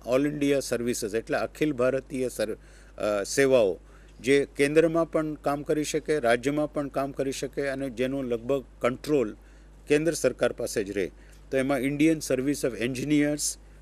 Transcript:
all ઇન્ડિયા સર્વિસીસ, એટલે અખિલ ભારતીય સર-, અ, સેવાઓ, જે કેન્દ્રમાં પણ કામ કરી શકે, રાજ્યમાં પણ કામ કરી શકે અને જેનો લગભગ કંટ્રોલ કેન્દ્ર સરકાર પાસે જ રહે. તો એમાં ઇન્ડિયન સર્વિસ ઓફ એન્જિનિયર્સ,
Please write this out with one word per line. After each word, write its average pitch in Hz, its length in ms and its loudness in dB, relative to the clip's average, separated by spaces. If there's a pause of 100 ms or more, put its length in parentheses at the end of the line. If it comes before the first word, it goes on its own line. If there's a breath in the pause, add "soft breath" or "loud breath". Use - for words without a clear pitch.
(120)
all 139 140 4
ઇન્ડિયા 143 340 0
સર્વિસીસ, 117 540 -2
એટલે 117 240 -2
અખિલ 147 340 -2
ભારતીય 131 560 -2
સર-, 107 280 -4 (420 loud breath)
અ, 104 240 0
સેવાઓ, 120 580 4 (400 loud breath)
જે 135 260 4 (100)
કેન્દ્રમાં 160 560 2
પણ 156 220 -2
કામ 143 280 -4
કરી 151 220 -2
શકે, 151 340 -2
રાજ્યમાં 135 540 2
પણ 143 160 -4
કામ 135 220 -4
કરી 139 220 -4
શકે 139 360 -6
અને 135 220 -4
જેનો 131 320 -2
લગભગ 120 420 -2 (160)
કંટ્રોલ 123 560 0 (520 soft breath)
કેન્દ્ર 156 240 4
સરકાર 127 400 0
પાસે 113 320 -4
જ 95 60 -6
રહે. 95 200 -2 (400 loud breath)
તો 135 60 -2
એમાં 135 220 0
ઇન્ડિયન 147 400 2
સર્વિસ 139 460 -2
ઓફ 123 100 -2
એન્જિનિયર્સ, 143 840 0 (240 soft breath)